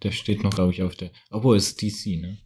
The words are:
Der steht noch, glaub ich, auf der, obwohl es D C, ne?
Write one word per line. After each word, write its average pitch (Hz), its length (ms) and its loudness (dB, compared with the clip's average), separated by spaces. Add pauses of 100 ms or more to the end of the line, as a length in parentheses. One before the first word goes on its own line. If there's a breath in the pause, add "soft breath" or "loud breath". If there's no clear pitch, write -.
Der 98 100 -2
steht - 320 -2
noch, 98 100 2
glaub 92 160 4
ich, 92 120 -2
auf 90 140 -2
der, 90 140 -12 (200 soft breath)
obwohl 110 260 4
es - 200 0
D 107 140 -2
C, 98 280 -4
ne? 90 280 -8